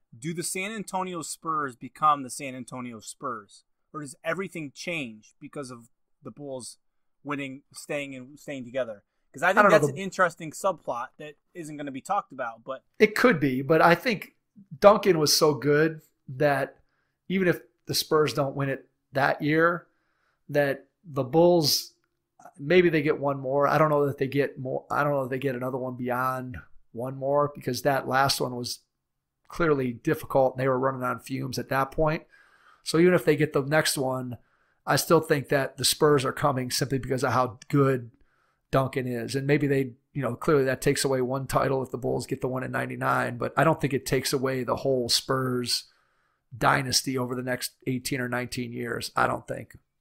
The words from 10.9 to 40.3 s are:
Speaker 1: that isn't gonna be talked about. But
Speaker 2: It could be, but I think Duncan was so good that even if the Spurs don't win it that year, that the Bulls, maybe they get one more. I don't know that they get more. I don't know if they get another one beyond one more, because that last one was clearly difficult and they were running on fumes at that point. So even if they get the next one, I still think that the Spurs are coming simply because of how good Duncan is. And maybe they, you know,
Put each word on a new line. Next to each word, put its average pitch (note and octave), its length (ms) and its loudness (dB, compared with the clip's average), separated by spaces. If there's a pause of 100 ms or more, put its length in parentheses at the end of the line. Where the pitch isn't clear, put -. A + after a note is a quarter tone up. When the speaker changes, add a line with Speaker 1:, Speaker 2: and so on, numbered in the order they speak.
Speaker 1:
that D3+ 160 -16 (220)
isn't D#3 200 -12
gonna C#3+ 160 -10
be C3 100 -10
talked G3+ 300 -4
about. A#2 320 -10
But C3 200 -10 (160)
Speaker 2:
It G#3+ 160 4
could A#3 240 2
be, C3+ 240 -2
but D#3+ 180 4
I E3+ 140 8
think G#3 400 -4 (440)
Duncan G3+ 380 8
was D3+ 180 2
so D3+ 200 4
good D3 460 2 (260)
that C3+ 500 -2 (520)
even F#3 180 2
if E3+ 140 2 (260)
the - 80 -4
Spurs D3+ 400 2
don't C#3 200 -2
win C#3 140 -2
it - 180 -6 (260)
that C#3 280 0
year, D#3+ 460 2 (640)
that C#3+ 380 0 (160)
the C#3 200 -6
Bulls, E3 680 4 (640)
maybe E3+ 300 4
they D#3 120 2
get C#3+ 180 0
one C#3 200 -2
more. C#3 280 0
I D3 120 4
don't D#3 100 4
know D3 160 4
that C3+ 140 -4
they C3+ 80 0
get C3 320 -2
more. C3+ 320 -6
I C#3 120 0
don't D3 100 0
know C3+ 100 0
if B2 80 -6
they C3 80 -4
get C3 160 -2
another B2+ 240 -4
one B2+ 160 -6
beyond B2+ 600 -4 (340)
one B2+ 260 -8
more, C#3+ 380 0
because B2+ 260 -4
that C3+ 260 0
last C3 320 2
one B2+ 160 -4
was A#2+ 260 -8 (640)
clearly C3+ 460 0
difficult C3+ 600 0
and B2+ 80 -6
they C3+ 60 0
were C3 100 2
running C3 240 -2
on B2 180 -4
fumes C3 380 -6
at - 120 -8
that C3+ 220 0
point. D#3+ 320 0 (600)
So - 160 0
even F3+ 160 8
if E3+ 100 2
they D#3 100 4
get D3 160 0
the C#3+ 120 0
next D3+ 340 0
one, C3 400 -4 (480)
I D3 120 2
still E3 220 4
think D3+ 300 0
that C3+ 280 0
the B2+ 80 -4
Spurs D3 380 4
are B2+ 80 -2
coming C3 380 -2
simply C3+ 300 -2
because B2 240 -4
of C3 100 0
how B2 240 0 (100)
good C3+ 440 2 (580)
Duncan C3+ 380 0
is. A#2 280 -6
And C3+ 120 -2
maybe D3 180 4
they, C3+ 280 0 (200)
you C#3+ 80 -4
know, B2 140 -2